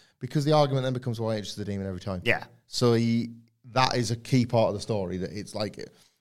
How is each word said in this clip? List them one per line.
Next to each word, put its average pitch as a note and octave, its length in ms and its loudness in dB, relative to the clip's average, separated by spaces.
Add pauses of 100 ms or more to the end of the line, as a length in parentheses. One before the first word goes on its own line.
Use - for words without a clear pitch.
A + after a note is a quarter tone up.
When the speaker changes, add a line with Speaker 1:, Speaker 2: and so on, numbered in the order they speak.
(200)
Speaker 1:
Because C#3 240 -2
the D3+ 80 2
argument C#3 320 4
then C3 100 -2
becomes, A#2 260 -4
"Why A2 140 -2
ain't G#2 100 -4
just - 120 -12
the G#2 80 -8
demon G2 240 -4
every F2+ 120 -8
time?" F#2 240 -4
Speaker 2:
Yeah. A2+ 200 2 (240)
Speaker 1:
So A#2+ 260 4
he, A#2 360 2 (420)
that B2+ 240 2
is A#2 160 0
a A2+ 40 0
key A#2 300 2
part A2+ 220 4
of G2 60 -2
the G2+ 60 -6
story, F#2+ 380 -4
that F2+ 140 -6
it's F#2+ 220 -10
like, G#2 240 -6
it - 140 -14 (280)